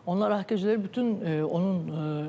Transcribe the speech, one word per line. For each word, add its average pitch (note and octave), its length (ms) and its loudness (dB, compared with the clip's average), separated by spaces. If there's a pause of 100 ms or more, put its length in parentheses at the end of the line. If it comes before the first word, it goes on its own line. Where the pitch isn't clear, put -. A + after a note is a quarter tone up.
Onlar G3+ 240 2
Ah G3+ 180 0
Geceleri G#3+ 360 2
bütün, A3+ 420 -2
e, D#3 180 0
onun, F3 440 0 (400)